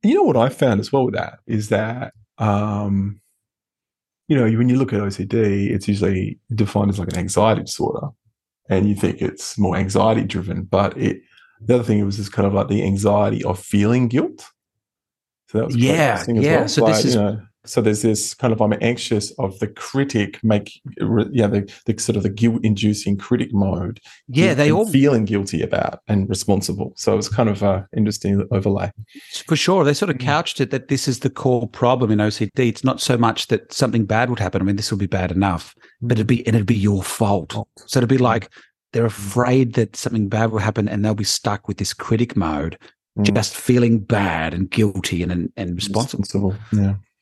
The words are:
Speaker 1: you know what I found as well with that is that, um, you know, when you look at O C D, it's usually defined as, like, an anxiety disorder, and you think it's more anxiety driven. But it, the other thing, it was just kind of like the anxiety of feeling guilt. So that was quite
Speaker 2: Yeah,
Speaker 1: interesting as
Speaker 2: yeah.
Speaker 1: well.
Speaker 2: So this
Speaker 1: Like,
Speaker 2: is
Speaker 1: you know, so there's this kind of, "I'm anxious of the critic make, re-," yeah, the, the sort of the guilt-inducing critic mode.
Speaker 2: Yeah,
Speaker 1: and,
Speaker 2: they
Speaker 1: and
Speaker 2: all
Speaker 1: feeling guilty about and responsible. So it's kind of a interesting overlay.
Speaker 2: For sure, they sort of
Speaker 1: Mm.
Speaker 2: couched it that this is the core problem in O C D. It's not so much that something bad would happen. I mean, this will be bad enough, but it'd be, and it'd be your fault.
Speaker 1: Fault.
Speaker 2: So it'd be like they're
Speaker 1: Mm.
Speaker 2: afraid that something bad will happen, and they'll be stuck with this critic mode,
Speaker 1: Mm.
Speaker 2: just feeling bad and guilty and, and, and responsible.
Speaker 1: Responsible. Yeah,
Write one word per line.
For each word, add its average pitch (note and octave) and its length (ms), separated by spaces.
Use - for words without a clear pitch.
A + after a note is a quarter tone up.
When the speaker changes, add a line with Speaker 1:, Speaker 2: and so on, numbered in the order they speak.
Speaker 1:
you A#3 120
know G4+ 80
what E3+ 140
I A#2 120
found A#2+ 320
as - 120
well C3+ 120
with A2 100
that - 320
is G#2+ 220
that, A2 460
um, G2+ 840
you D3+ 80
know, B2 80
when B2 140
you B2+ 60
look B2+ 180
at G2+ 60
O G2+ 100
C A2 140
D, G2+ 440
it's G#2+ 200
usually G2 500
defined G#2 360
as, G2 80
like, F2 140
an F2+ 60
anxiety G#2 440
disorder, - 460
and F#2+ 180
you G2+ 60
think F#2+ 260
it's - 380
more F#2 180
anxiety G2+ 480
driven. F#2 380
But G2 340
it, - 240
the A2+ 140
other A#2+ 100
thing, G#2 140
it G#2 60
was G2 120
just G2+ 160
kind G2+ 140
of G2 80
like G2 140
the G2+ 140
anxiety G2+ 640
of F#2 140
feeling A2+ 500
guilt. D3 380
So G#2+ 100
that A#2+ 80
was C3 80
quite A#2+ 100
Speaker 2:
Yeah, C#3+ 280
Speaker 1:
interesting A2 260
as C3 60
Speaker 2:
yeah. D#3+ 160
Speaker 1:
well. - 80
Speaker 2:
So A2+ 180
this A2 100
Speaker 1:
Like, A2 80
Speaker 2:
is B2+ 100
Speaker 1:
you G#2+ 60
know, G#2 200
so - 160
there's G#2+ 220
this A2 320
kind A#2+ 180
of, A2 80
"I'm G#2+ 200
anxious A#2 520
of G2 280
the A2 80
critic C3 720
make, G#2 380
re-," G#2+ 320
yeah, A#2 160
the, G2+ 260
the A2 100
sort A2 200
of G2+ 80
the A2 40
guilt-inducing G#2+ 920
critic B2 340
mode. F#2+ 480
Speaker 2:
Yeah, E3 240
Speaker 1:
and, C3+ 80
Speaker 2:
they D3 120
Speaker 1:
and D#3 80
Speaker 2:
all A3 100
Speaker 1:
feeling C3+ 360
guilty G2 380
about - 460
and G2+ 200
responsible. G2+ 680
So G#2 200
it's G#2 120
kind A#2 200
of G2 140
a G2 240
interesting G2+ 540
overlay. G2 400
Speaker 2:
For E3 80
sure, F3 300
they C#3+ 100
sort - 160
of C#3 60
Speaker 1:
Mm. B2+ 80
Speaker 2:
couched D3 360
it C3 120
that C3 160
this C3+ 180
is B2 140
the C3 100
core A#2+ 380
problem B2 420
in G#2+ 100
O G#2+ 100
C G#2 260
D. B2+ 120
It's - 140
not C3 180
so B2 160
much A2+ 300
that - 260
something A2+ 340
bad A2+ 220
would A2 120
happen. F#2 200
I F#2 40
mean, G2+ 100
this G2 160
will G#2 80
be G2 80
bad F#2 240
enough, F2+ 420
but A#2 180
it'd A2 80
be, A#2+ 220
and A2 80
it'd G#2 100
be A#2 80
your G2+ 300
fault. G2+ 480
Speaker 1:
Fault. A2 160
Speaker 2:
So C3+ 140
it'd A#2 80
be C3 100
like A#2 320
they're A#2 120
Speaker 1:
Mm. - 20
Speaker 2:
afraid A#2+ 680
that A2+ 200
something A2 340
bad A2 220
will A2 80
happen, G#2 300
and G#2 160
they'll G#2+ 100
be G#2+ 80
stuck - 460
with G2+ 80
this - 180
critic A#2 420
mode, D#2 400
Speaker 1:
Mm. G2+ 180
Speaker 2:
just A2+ 200
feeling A#2+ 460
bad F2 520
and F2+ 160
guilty F#2+ 540
and, F2 80
and, F2 260
and F2 200
responsible. G2+ 460
Speaker 1:
Responsible. G2+ 340
Yeah, G2+ 220